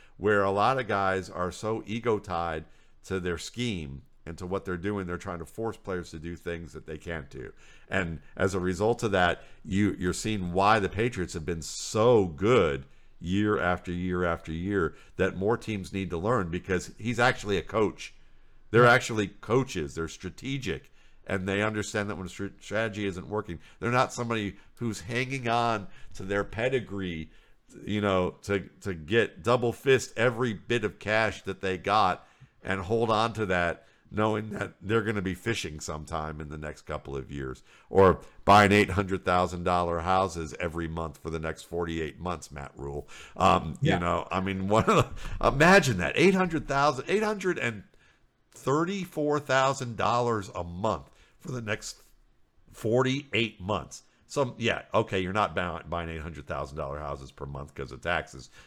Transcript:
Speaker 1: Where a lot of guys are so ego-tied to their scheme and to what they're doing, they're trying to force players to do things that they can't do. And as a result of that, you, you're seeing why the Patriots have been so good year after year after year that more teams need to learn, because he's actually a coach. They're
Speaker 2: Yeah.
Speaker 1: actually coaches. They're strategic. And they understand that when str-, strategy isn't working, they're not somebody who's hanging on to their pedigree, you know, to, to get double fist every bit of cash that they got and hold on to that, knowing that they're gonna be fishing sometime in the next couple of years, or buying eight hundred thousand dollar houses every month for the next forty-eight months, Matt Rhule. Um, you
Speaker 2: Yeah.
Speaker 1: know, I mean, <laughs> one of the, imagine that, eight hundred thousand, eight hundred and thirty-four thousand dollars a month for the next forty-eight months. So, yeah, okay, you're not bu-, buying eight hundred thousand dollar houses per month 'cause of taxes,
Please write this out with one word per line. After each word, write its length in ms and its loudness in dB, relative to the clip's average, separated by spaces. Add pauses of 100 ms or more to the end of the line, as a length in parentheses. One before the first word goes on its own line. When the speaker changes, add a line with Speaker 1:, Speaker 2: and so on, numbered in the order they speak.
(160)
Speaker 1:
Where 260 4
a 80 4
lot 300 2
of 80 -6
guys 400 0
are 240 -4
so 320 -4
ego-tied 800 -2 (380)
to 180 -4
their 180 -2
scheme 640 -6 (240)
and 120 -12
to 80 -10
what 180 -4
they're 120 -4
doing, 300 -4
they're 100 -6
trying 220 -8
to 80 -10
force 300 -8
players 340 -8
to 80 -12
do 180 -10
things 380 -8
that 120 -14
they 120 -10
can't 320 -10
do. 220 -14 (360)
And 320 -4 (160)
as 180 2
a 60 0
result 420 0
of 100 0
that, 300 4 (220)
you, 340 2
you're 140 0
seeing 400 -4
why 260 4
the 120 0
Patriots 420 -2
have 140 -8
been 160 -4
so 640 4
good 580 2 (340)
year 400 2
after 340 0
year 320 0
after 280 -2
year 420 0 (220)
that 200 0
more 200 2
teams 360 -6
need 180 -4
to 80 -4
learn, 320 0
because 480 -2
he's 200 -4
actually 380 2
a 60 0
coach. 520 -2 (560)
They're 140 8
Speaker 2:
Yeah. 80 10
Speaker 1:
actually 360 2
coaches. 640 -2
They're 140 -4
strategic. 840 -8 (360)
And 220 -4
they 140 0
understand 480 -2
that 60 -6
when 120 -8
str-, 180 -8 (140)
strategy 460 -4
isn't 220 -6
working, 300 -6 (200)
they're 120 -2
not 220 2
somebody 440 -4 (200)
who's 260 -4
hanging 460 -4
on 380 0 (280)
to 100 -10
their 200 0
pedigree, 840 -4 (540)
you 160 -2
know, 320 4 (100)
to, 260 -2 (140)
to 120 -6
get 480 0
double 300 2
fist 440 2
every 380 0
bit 300 -2
of 140 -4
cash 440 0
that 180 -8
they 180 -2
got 480 2 (380)
and 160 -2
hold 300 0
on 240 2
to 120 -2
that, 400 0 (240)
knowing 400 0
that 220 -8 (100)
they're 200 2
gonna 200 0
be 120 0
fishing 440 -4
sometime 640 -6
in 80 -10
the 100 -10
next 240 -10
couple 340 -8
of 140 -8
years, 320 -8 (280)
or 280 8 (260)
buying 280 8
eight 180 6
hundred 340 -2
thousand 380 2
dollar 380 0
houses 580 0
every 300 -4
month 300 -6
for 120 -8
the 80 -4
next 240 -6
forty-eight 560 -6
months, 320 -8
Matt 260 -14
Rhule. 300 -8 (300)
Um, 440 4
you 100 2
Speaker 2:
Yeah. 80 4
Speaker 1:
know, 340 0
I 80 0
mean, 280 -2
<laughs> 80 4
one 100 6
of 100 4 (440)
the, 60 4
imagine 520 6
that, 180 0
eight 180 6
hundred 320 0
thousand, 400 2
eight 160 2
hundred 360 -2
and 260 -4 (680)
thirty-four 880 0
thousand 560 2
dollars 600 0
a 80 -4
month 440 -4 (300)
for 140 -14
the 100 -8
next 400 -8 (720)
forty-eight 880 0
months. 420 -6 (240)
So, 320 -2
yeah, 240 0 (120)
okay, 260 2
you're 120 -2
not 220 2
bu-, 340 -4
buying 200 -4
eight 120 -8
hundred 260 -12
thousand 300 -6
dollar 220 -6
houses 340 -10
per 140 -14
month 280 -12
'cause 180 -10
of 80 -16
taxes, 500 -6 (160)